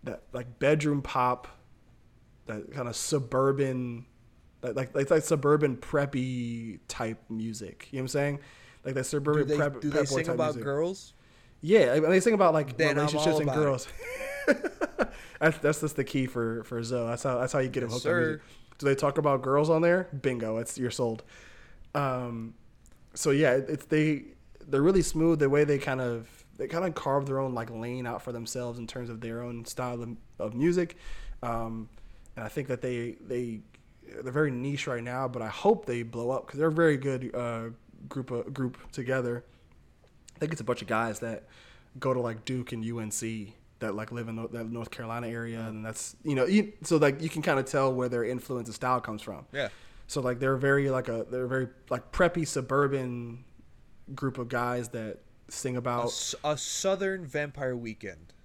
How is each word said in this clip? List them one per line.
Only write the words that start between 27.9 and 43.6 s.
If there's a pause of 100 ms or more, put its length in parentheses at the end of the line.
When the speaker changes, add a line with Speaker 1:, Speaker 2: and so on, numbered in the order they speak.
Speaker 1:
out
for
themselves
in
terms
of
their
own
style
of, (240)
of
music. (460)
Um, (480)
and
I
think
that
they,
they, (600)
they're
very
niche
right
now,
but
I
hope
they
blow
up
'cause
they're
a
very
good,
uh, (440)
group
of,
group (160)
together. (920)
I
think
it's
a
bunch
of
guys
that (520)
go
to,
like,
Duke
and
U
N
C (240)